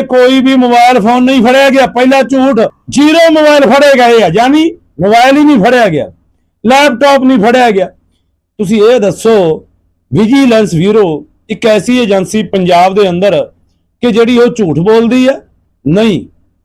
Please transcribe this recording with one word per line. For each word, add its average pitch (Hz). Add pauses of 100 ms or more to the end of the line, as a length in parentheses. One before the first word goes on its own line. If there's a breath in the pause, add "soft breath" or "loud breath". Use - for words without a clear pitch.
ਕੋਈ 254
ਵੀ 269
ਮੋਬਾਈਲ 247
ਫੋਨ 247
ਨਹੀਂ 262
ਫੜਿਆ 269
ਗਿਆ, 262
ਪਹਿਲਾ 262
ਝੂਠ, 262 (300)
ਜ਼ੀਰੋ 320
ਮੋਬਾਈਲ 302
ਫੜੇ 277
ਗਏ 233
ਆ, 175
ਯਾਨੀ 285 (320)
ਮੋਬਾਈਲ 240
ਹੀ 302
ਨਹੀਂ 294
ਫੜਿਆ 233
ਗਿਆ, 123 (520)
ਲੈਪਟਾਪ 269
ਨਹੀਂ 254
ਫੜਿਆ 240
ਗਿਆ। 185 (720)
ਤੁਸੀਂ 208
ਇਹ 240
ਦੱਸੋ, 208 (760)
ਵਿਜੀਲੈਂਸ 220
ਬਿਊਰੋ 185 (240)
ਇੱਕ 220
ਐਸੀ 214
ਏਜੰਸੀ 202
ਪੰਜਾਬ 180
ਦੇ 196
ਅੰਦਰ 175 (600)
ਕਿ 240
ਜਿਹੜੀ 233
ਉਹ 240
ਝੂਠ 185
ਬੋਲਦੀ 226
ਹੈ? 294 (460)
ਨਹੀਂ, 180 (400)